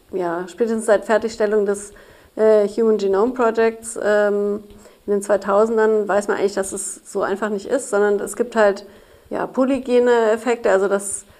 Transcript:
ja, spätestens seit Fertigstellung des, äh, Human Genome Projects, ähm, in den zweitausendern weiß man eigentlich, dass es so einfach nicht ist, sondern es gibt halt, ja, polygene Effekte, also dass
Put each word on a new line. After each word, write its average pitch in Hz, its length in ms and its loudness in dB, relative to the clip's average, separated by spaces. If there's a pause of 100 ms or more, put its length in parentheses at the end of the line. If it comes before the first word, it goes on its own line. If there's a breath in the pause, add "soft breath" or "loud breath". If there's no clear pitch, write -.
(120)
ja, 180 360 -6
spätestens 220 380 -4
seit 196 200 2
Fertigstellung 214 600 0
des, 202 280 -6 (420 loud breath)
äh, 214 320 4
Human 214 300 2
Genome 196 360 0
Projects, 226 720 0
ähm, 208 600 0 (420 loud breath)
in 202 80 -2
den 202 80 0
zweitausendern 214 840 2
weiß 202 200 0
man 202 100 -2
eigentlich, 196 180 -2
dass 196 180 -4
es - 320 -10
so 196 160 -6
einfach 208 260 -2
nicht 202 200 -6
ist, - 220 -4
sondern 208 300 2
es - 160 -8
gibt 240 220 -4
halt, 208 280 2 (440 loud breath)
ja, - 180 -6
polygene 247 840 2
Effekte, 233 360 -2
also 190 200 4
dass 196 340 -4 (160 soft breath)